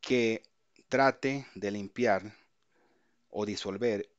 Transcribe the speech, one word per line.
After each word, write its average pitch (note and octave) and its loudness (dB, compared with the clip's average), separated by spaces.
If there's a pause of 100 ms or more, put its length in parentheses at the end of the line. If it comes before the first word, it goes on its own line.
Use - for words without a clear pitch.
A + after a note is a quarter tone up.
que A#2 2 (460)
trate C3+ 2
de G2 -4
limpiar G2+ 0 (920)
o G#2 -4
disolver G#2 -4 (100)